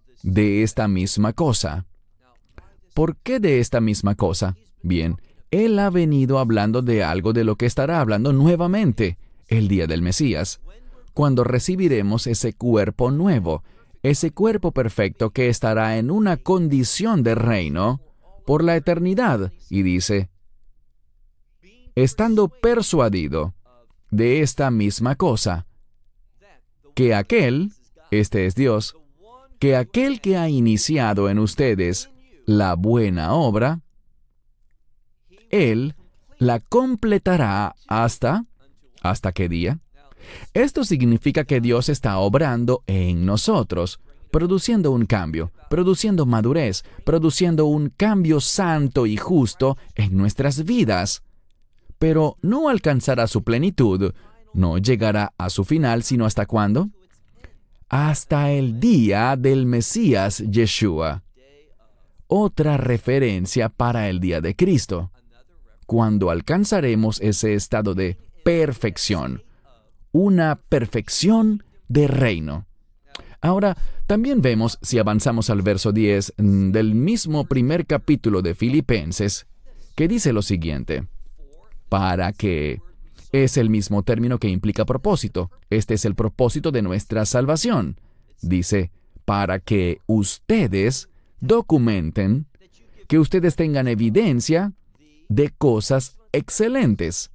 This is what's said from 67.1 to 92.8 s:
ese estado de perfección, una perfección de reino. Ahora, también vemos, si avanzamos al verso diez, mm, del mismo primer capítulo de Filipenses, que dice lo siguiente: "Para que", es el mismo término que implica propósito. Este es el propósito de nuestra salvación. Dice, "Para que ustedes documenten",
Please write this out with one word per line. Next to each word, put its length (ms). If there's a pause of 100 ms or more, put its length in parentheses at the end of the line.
ese 320
estado 420
de 220 (280)
perfección, 960 (680)
una 460
perfección 1080 (240)
de 180
reino. 600 (760)
Ahora, 340 (300)
también 340
vemos, 420
si 160
avanzamos 520
al 120
verso 300
diez, 440
mm, 340
del 240
mismo 500
primer 420
capítulo 540
de 140
Filipenses, 920 (480)
que 140
dice 240
lo 100
siguiente: 640 (840)
"Para 440
que", 480 (520)
es 240
el 120
mismo 340
término 360
que 100
implica 360
propósito. 680 (200)
Este 240
es 100
el 100
propósito 560
de 120
nuestra 440
salvación. 720 (440)
Dice, 500 (320)
"Para 340
que 480
ustedes 1040 (320)
documenten", 1080 (640)